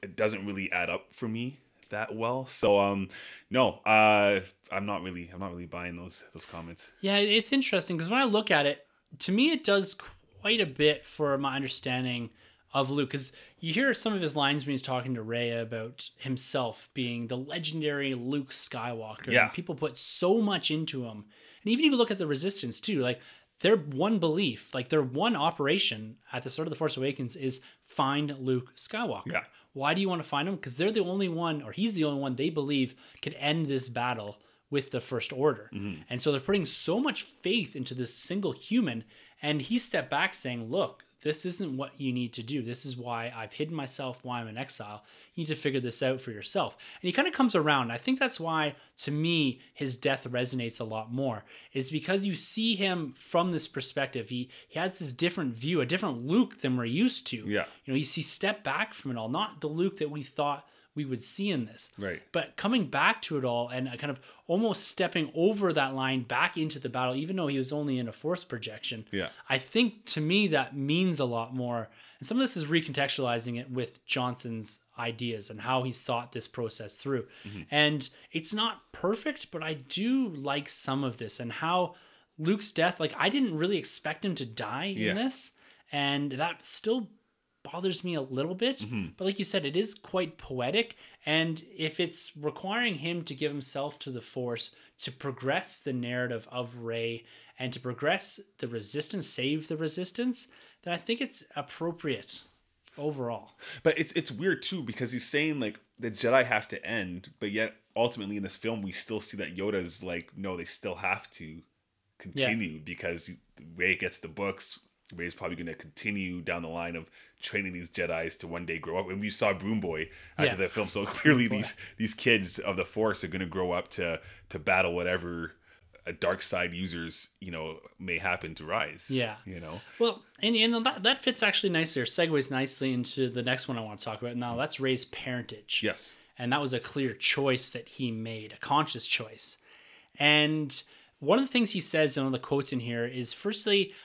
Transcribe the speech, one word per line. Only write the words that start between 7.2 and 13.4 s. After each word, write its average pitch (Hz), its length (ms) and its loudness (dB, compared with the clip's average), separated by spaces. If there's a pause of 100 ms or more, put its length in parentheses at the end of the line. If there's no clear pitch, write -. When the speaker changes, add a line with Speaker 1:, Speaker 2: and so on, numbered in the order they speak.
Speaker 2:
interesting 196 460 2
'cause 165 100 -2
when 240 120 4
I 277 40 6
look 208 280 4
at 143 140 6
it, 143 200 0 (340)
to 185 120 0
me, 262 180 6
it 311 140 2
does 196 320 4 (440)
quite 220 200 4
a 185 60 4
bit 147 380 4
for 143 320 2
my 139 200 0
understanding 127 720 -2 (420)
of 135 180 4
Luke, 143 200 2
'cause 131 220 -4 (260)